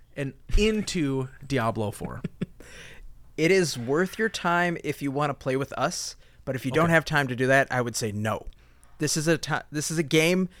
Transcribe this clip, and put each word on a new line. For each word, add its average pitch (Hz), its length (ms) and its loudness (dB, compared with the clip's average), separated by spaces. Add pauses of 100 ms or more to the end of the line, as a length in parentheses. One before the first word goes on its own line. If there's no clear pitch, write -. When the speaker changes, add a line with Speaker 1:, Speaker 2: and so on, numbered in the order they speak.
(140)
Speaker 1:
and 139 160 -6 (260)
into 185 680 0 (100)
<laughs> - 80 -18
Diablo 113 460 -2
four? - 300 -10 (1160)
Speaker 2:
It 160 160 4
is 180 260 4
worth 143 400 0
your 220 120 0
time 175 520 0
if 143 200 -6
you 139 100 -2
wanna 143 220 -2
play 131 240 -2
with 139 160 -4
us, - 420 -4 (300)
but 131 100 -4
if 120 100 -6
you 127 60 -2
don't 156 140 4
Speaker 1:
Okay. 170 80 4
Speaker 2:
have 160 100 6
time 147 240 0
to 123 80 -6
do 127 120 2
that, 135 220 6
I 123 120 0
would 117 160 -4
say 107 160 -4
no. 104 320 -4 (540)
This 151 180 0
is 151 100 0
a 160 100 4
ti-, 151 180 -4 (180)
this 151 180 -4
is 156 60 -2
a 165 60 0
game 170 440 4 (120)